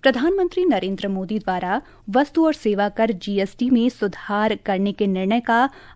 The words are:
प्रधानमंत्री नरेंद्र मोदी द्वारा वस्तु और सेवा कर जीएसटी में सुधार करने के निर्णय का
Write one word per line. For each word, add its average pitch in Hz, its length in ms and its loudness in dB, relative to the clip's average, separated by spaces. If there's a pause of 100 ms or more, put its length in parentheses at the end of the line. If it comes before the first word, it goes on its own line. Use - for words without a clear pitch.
प्रधानमंत्री 349 600 0
नरेंद्र 196 420 -2
मोदी 190 320 -4
द्वारा 185 420 -4 (280)
वस्तु 285 360 2
और 311 80 2
सेवा 208 360 0
कर 220 220 0
जीएसटी 196 580 -2
में 240 200 4
सुधार 208 640 -2
करने 202 360 -2
के 202 160 -2
निर्णय 190 320 0
का 240 300 2 (260)